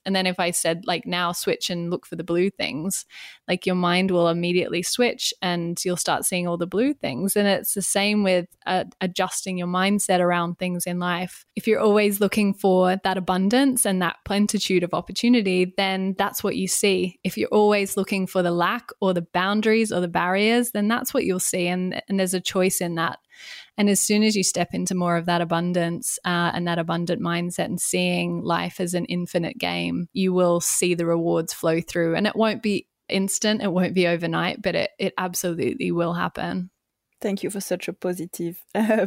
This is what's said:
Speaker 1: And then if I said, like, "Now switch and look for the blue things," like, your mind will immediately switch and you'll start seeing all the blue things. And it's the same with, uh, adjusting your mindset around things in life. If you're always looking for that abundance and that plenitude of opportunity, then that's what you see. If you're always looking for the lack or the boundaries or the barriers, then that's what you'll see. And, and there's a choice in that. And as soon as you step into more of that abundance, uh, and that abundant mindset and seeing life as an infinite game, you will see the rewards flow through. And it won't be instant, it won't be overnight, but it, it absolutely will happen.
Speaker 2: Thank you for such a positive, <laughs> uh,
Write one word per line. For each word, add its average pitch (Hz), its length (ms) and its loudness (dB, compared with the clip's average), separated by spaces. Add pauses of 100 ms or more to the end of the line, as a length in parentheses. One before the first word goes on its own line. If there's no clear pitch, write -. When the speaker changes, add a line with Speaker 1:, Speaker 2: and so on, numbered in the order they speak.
Speaker 1:
And 190 80 0
then 190 100 0
if 185 140 -2
I 175 140 0
said, 170 340 -2
like, 170 180 -2
"Now 175 280 -2
switch - 360 -2
and 170 220 -4
look - 160 -4
for - 80 -12
the 170 80 -8
blue 175 260 2
things," - 560 -6 (440)
like, 180 180 -2
your 185 80 2
mind 180 380 2
will 170 160 4
immediately 175 560 0
switch - 580 -2
and 175 420 -2
you'll 180 120 0
start - 280 -2
seeing 175 220 -2
all 175 100 0
the 170 100 -2
blue 240 280 0
things. 143 400 -4
And 208 140 4
it's - 260 0
the 196 80 -4
same 208 400 2
with, 185 240 2 (200)
uh, 185 180 0 (160)
adjusting 185 580 -4
your 175 80 -2
mindset 185 540 2
around 175 380 2
things 180 280 -4
in 175 140 -4
life. 180 440 -4 (120)
If - 100 -6
you're 214 140 4
always 208 400 4
looking 202 340 2
for 185 480 4
that 190 160 0
abundance 202 680 2
and 190 160 2
that 170 240 -2
plenitude 196 600 2
of 170 100 -4
opportunity, 185 840 2
then 190 420 0
that's - 260 -2
what 202 100 0
you 185 140 -2
see. 185 560 0
If 185 120 -2
you're 214 120 -2
always 208 480 2
looking 190 320 -2
for 185 140 0
the 175 100 2
lack 175 380 0 (100)
or 190 120 2
the 175 200 -2
boundaries 214 580 2
or 180 100 0
the 180 60 0
barriers, 196 640 2
then 208 160 0
that's 226 260 -2
what 269 120 0
you'll 185 160 0
see. 180 260 -2
And, 180 420 -2
and 196 120 0
there's 185 140 0
a 185 60 0
choice 185 400 0
in 175 140 -2
that. 165 240 -2 (580)
And 202 120 4
as 196 120 4
soon 214 240 2
as 214 100 4
you 196 80 0
step 175 300 0
into 185 240 -2
more 175 200 2
of 170 100 -2
that 175 140 2
abundance, 170 840 -2
uh, 175 280 0
and 175 140 -2
that 170 140 0
abundant 170 420 -2
mindset 170 440 -2
and 180 140 -4
seeing 175 640 0
life 170 380 -2
as 180 120 -2
an 175 120 -2
infinite 175 520 -4
game, 175 560 -2
you 185 200 2
will 175 280 4
see 180 340 0
the 170 120 -2
rewards 170 480 0
flow 165 260 2
through. 165 360 0
And 190 100 2
it - 80 0
won't 214 300 0
be 208 240 0 (200)
instant, 202 540 0
it 202 100 0
won't 175 220 0
be 180 140 4
overnight, 170 520 -2
but 185 140 -2
it, - 240 -2
it - 180 -2
absolutely 175 760 -2
will 170 220 0
happen. 175 560 -6 (500)
Speaker 2:
Thank 196 240 -4
you - 60 -2
for 202 100 -8
such - 260 -4
a - 60 -6
positive, 180 760 -8
<laughs> - 60 -20
uh, 214 320 2